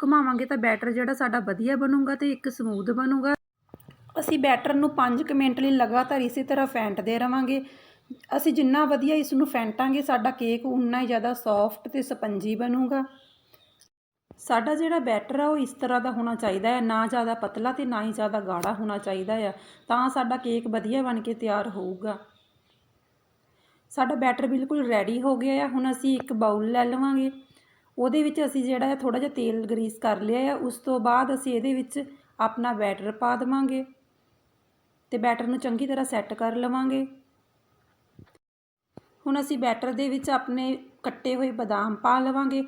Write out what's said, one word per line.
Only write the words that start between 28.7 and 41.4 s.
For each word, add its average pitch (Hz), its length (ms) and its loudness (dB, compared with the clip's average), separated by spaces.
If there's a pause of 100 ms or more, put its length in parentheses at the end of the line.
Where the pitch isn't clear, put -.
ਹੈ 269 80 0
ਥੋੜ੍ਹਾ 254 240 -2
ਜਿਹਾ 285 120 -2
ਤੇਲ 226 360 -2
ਗਰੀਸ 220 340 -2
ਕਰ 208 200 0
ਲਿਆ 247 300 0
ਆ। 277 60 0
ਉਸ 240 200 -6
ਤੋਂ 254 220 -2
ਬਾਅਦ 247 340 2
ਅਸੀਂ 262 200 -4
ਇਹਦੇ 247 200 0
ਵਿੱਚ 262 300 -4 (360)
ਆਪਣਾ 233 340 -2
ਬੈਟਰ 202 400 -2
ਪਾ 240 220 0
ਦੇਵਾਂਗੇ 262 500 0 (1300)
ਤੇ 247 60 -2
ਬੈਟਰ 233 300 0
ਨੂੰ 247 120 -2
ਚੰਗੀ 247 280 -2
ਤਰ੍ਹਾਂ 262 180 -2
ਸੈੱਟ 226 280 -4
ਕਰ 226 220 -2
ਲਵਾਂਗੇ। 262 500 0 (2250)
ਹੁਣ 277 120 0
ਅਸੀਂ 285 180 -2
ਬੈਟਰ 240 360 0
ਦੇ 277 160 -2
ਵਿੱਚ 269 200 -4
ਆਪਣੇ 254 480 -2 (260)
ਕੱਟੇ 254 320 -4
ਹੋਏ 262 160 0